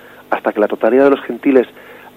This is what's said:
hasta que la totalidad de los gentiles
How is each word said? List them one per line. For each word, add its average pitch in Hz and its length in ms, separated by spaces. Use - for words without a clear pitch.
hasta - 220
que - 80
la 104 80
totalidad 117 360
de 139 80
los 135 100
gentiles 127 460